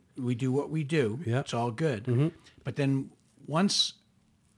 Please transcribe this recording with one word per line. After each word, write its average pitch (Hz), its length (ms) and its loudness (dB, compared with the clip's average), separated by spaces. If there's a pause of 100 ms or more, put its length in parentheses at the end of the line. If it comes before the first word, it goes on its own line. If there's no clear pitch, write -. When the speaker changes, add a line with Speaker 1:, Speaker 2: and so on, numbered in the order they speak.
(180)
Speaker 1:
we 123 180 0
do 127 160 0
what 139 180 0
we 156 140 -2
do. 135 420 0
Speaker 2:
Yeah. 117 160 0
Speaker 1:
It's - 120 -6
all 120 180 0
good. 120 340 -2
Speaker 2:
Mm-hmm. 127 240 2 (340)
Speaker 1:
But - 120 -6
then 135 360 0 (340)
once, 170 480 2 (640)